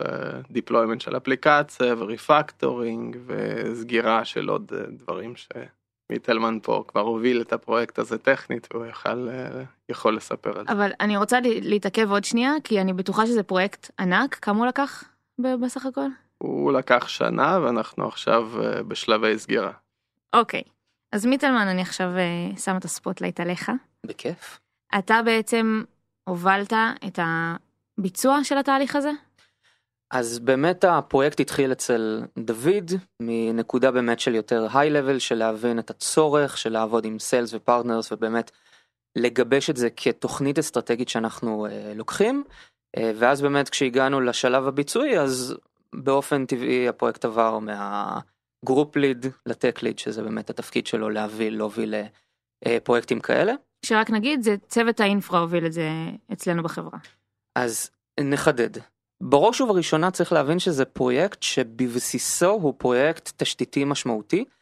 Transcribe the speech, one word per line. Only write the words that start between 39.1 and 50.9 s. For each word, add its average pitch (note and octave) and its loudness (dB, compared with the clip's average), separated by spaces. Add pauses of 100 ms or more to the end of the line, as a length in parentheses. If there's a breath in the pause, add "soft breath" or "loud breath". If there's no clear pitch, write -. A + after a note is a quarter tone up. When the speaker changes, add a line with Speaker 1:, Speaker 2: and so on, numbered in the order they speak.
Speaker 3:
לגבש B2 2
את A#2+ 0
זה A#2+ 2
כתוכנית C3+ -2
אסטרטגית A#2+ -2
שאנחנו, A2 -4
אה, G#2 -10
לוקחים, A3+ 0 (520 loud breath)
אה, A2+ 0
ואז C3 4
באמת C#3+ 2
כשהגענו C3+ 2
לשלב B2+ 2
הביצועי, F3 0
אז C3 0 (400)
באופן C3+ 0
טבעי B2+ 0
הפרויקט A#2 -2
עבר A2+ 2
מהגרופ G#2 -4
ליד C3 0 (200)
לטק A#2+ -2
ליד, G#2+ -2
שזה A2 -6
באמת A2 -8
התפקיד - -4
שלו A2 -2